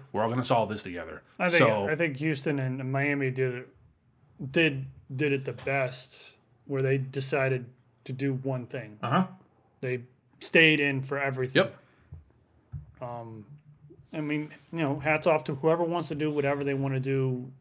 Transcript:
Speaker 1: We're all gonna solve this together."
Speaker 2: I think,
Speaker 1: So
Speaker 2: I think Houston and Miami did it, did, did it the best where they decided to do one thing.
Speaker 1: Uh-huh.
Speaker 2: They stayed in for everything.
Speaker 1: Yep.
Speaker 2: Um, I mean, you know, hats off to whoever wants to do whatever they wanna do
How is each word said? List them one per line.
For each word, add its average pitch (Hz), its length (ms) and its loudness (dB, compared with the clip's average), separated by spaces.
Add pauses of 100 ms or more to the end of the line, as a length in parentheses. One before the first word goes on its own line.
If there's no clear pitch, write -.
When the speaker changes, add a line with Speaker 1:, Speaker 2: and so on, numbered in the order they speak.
(120)
Speaker 1:
We're 104 100 0
all 113 60 2
gonna 120 160 0
solve 113 240 2
this 104 140 -6
together." 85 400 -10 (160)
Speaker 2:
I 180 100 0
think, 170 100 4
Speaker 1:
So 110 300 4
Speaker 2:
I 156 80 0
think 147 220 -2
Houston 147 400 -2
and 131 340 -4
Miami 139 380 0
did 127 240 -2
it, 127 140 -10 (840)
did, 143 340 2 (280)
did 139 180 0
it 135 140 -2
the 123 80 -6
best - 840 -4 (300)
where 135 160 -2
they 135 160 2
decided 131 680 0 (400)
to - 80 -10
do 135 220 -2
one 131 320 -4
thing. 107 360 -12
Speaker 1:
Uh-huh. 151 240 2 (540)
Speaker 2:
They 127 220 -4 (360)
stayed 156 420 6
in 139 220 0
for 135 160 -4
everything. 131 440 2
Speaker 1:
Yep. - 140 -2 (1200)
Speaker 2:
Um, 117 460 -12 (640)
I 165 80 -4
mean, 151 300 -2 (200)
you 165 100 -4
know, 143 200 2
hats 156 260 2
off 156 180 4
to 156 100 -4
whoever 160 280 2
wants 170 260 -2
to 165 60 -6
do 151 160 0
whatever 143 320 0
they 139 120 0
wanna 135 260 0
do 131 500 0 (100)